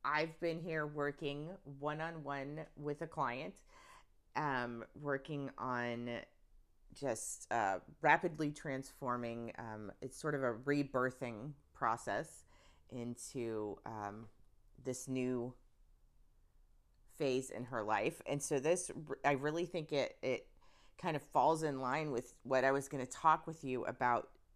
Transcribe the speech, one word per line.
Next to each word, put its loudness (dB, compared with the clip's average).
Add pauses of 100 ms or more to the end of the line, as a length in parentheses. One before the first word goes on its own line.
I've 0
been 0
here -2
working -4 (280)
one-on-one -4 (140)
with -4
a -4
client, -2 (840)
um, 0 (160)
working -2
on 0 (880)
just, -4
uh, 2 (220)
rapidly 4
transforming, -4
um, -8 (120)
it's -10
sort 0
of 0
a 2
rebirthing 0 (220)
process 0 (460)
into, -4
um, -8 (580)
this -4
new 0 (1700)
phase 2
in -8
her -2
life. 0
And -2
so 0
this, 2 (180)
r-, -6
I 6
really 0
think -4
it, 2
it 0 (520)
kind 0
of -2
falls 4
in 0
line 0
with -2
what 4
I 8
was 2
gonna -2
talk 4
with -8
you -2
about 2 (260)